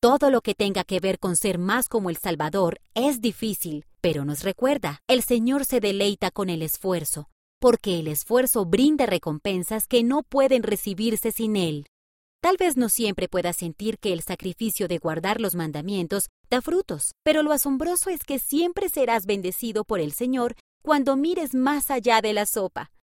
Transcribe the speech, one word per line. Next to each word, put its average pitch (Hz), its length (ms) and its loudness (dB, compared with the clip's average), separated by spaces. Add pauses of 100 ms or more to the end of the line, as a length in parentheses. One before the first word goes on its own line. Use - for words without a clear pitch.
Todo 277 280 6
lo 247 120 2
que 208 120 -2
tenga 202 300 -2
que 185 160 -2
ver 190 180 -2
con 180 160 -2
ser 185 220 0
más 202 320 -2
como 190 220 -2
el 170 80 -6
Salvador 165 600 0 (140)
es 254 300 0
difícil", 190 640 -4 (160)
pero 151 240 0
nos 147 160 -4
recuerda, 196 680 -2
"El 262 140 4
Señor 254 420 2
se 254 160 0
deleita 202 500 0
con 190 200 -4
el 165 100 -2
esfuerzo, 160 720 -4 (280)
porque 233 420 4
el 160 60 -4
esfuerzo 220 600 0
brinda 269 400 4
recompensas 185 800 -2
que 240 160 2
no 269 200 2
pueden 269 400 4
recibirse 214 720 -2
sin 214 240 -2
él". 156 300 -2 (560)
Tal 370 160 2
vez 349 180 2
no 247 140 2
siempre 196 400 -2
puedas 175 260 -2
sentir 202 420 -6
que 202 140 -2
el 170 80 -2
sacrificio 190 680 -4
de 170 100 -2
guardar 170 420 -2
los 202 140 -2
mandamientos 175 760 -4 (220)
da 247 100 2
frutos, 320 520 -4 (100)
pero 302 200 4
lo 302 100 2
asombroso 302 580 0
es 339 140 -6
que 277 140 -4
siempre 349 520 -2
serás 226 340 0
bendecido 202 600 -4
por 208 160 -2
el 151 120 -2
Señor 247 420 -2 (280)
cuando 277 340 2
mires 311 380 0
más 277 360 0
allá 233 300 4
de 214 140 -2
la 208 100 2
sopa - 460 -6 (140)